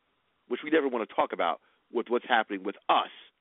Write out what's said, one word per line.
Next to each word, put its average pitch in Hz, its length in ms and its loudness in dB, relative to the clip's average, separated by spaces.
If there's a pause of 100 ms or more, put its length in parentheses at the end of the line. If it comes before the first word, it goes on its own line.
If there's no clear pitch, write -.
(480)
which 123 160 -4
we 151 60 -10
never 151 180 4
wanna 120 200 -4
talk - 260 0
about, 90 260 -2 (320)
with 113 180 -2
what's 120 180 0
happening 104 360 0
with 101 120 -6 (120)
us. - 220 2 (320)